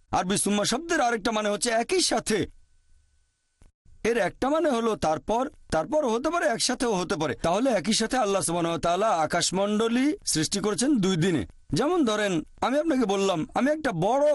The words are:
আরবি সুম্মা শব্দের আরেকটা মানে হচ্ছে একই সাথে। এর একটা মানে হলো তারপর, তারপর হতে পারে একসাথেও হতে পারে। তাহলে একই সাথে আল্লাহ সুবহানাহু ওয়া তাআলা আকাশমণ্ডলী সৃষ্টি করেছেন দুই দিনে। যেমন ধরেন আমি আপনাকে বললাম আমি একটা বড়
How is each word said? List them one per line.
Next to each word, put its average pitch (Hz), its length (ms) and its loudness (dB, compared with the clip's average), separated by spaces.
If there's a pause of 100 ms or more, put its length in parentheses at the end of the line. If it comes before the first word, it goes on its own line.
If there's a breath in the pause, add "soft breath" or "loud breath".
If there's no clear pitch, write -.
(120)
আরবি 185 260 0
সুম্মা 202 260 0
শব্দের 330 360 -2
আরেকটা 240 320 0
মানে 214 180 -2
হচ্ছে 208 240 -2
একই 233 300 0
সাথে। 220 340 0 (1700)
এর 233 140 2
একটা 180 300 -2
মানে 311 220 2
হলো 233 260 0
তারপর, 170 460 -2 (280)
তারপর 170 320 0 (100)
হতে 262 180 0
পারে 349 180 0
একসাথেও 240 500 -2
হতে 180 180 -2
পারে। 147 260 -2
তাহলে 202 280 2
একই 196 240 0
সাথে 185 240 0
আল্লাহ 196 240 0
সুবহানাহু 170 320 0
ওয়া 165 120 -4
তাআলা 185 220 2 (140)
আকাশমণ্ডলী 208 840 0 (200)
সৃষ্টি 156 340 -2
করেছেন 226 300 0 (100)
দুই 185 160 2
দিনে। 160 260 2 (300)
যেমন 285 320 0
ধরেন 214 280 0 (300)
আমি 233 160 0
আপনাকে 302 280 2
বললাম 196 340 0 (140)
আমি 233 160 2
একটা 302 200 -2 (100)
বড় 240 240 2 (100)